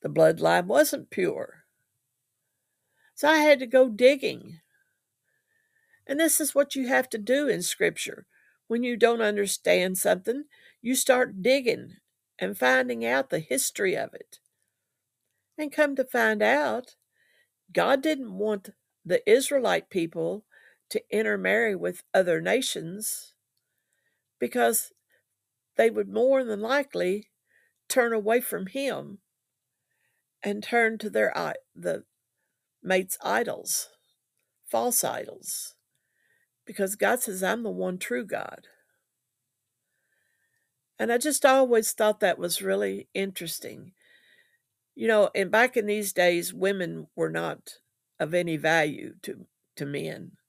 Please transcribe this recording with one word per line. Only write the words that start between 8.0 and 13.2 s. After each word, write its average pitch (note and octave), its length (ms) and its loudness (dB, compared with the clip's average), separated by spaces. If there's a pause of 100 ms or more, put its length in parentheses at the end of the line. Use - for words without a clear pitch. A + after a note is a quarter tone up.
When A#3+ 160 -2
you A#3+ 140 -2
don't A#3 240 4
understand F#3+ 760 0
something, G3 520 -2 (320)
you A#3 120 -4
start B3 480 0
digging A#3+ 600 0 (360)
and F#3+ 200 -6
finding B3+ 480 0
out C4 240 -2